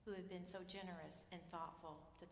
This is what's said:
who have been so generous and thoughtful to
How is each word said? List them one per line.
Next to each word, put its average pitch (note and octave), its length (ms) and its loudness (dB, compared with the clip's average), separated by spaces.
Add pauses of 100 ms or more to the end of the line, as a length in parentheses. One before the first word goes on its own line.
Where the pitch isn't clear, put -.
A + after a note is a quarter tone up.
who G3+ 80 6
have F#3 160 2
been F3+ 160 2
so F#3 160 2
generous F3+ 640 -2
and F3 240 -2
thoughtful E3 480 0 (200)
to F3 120 -4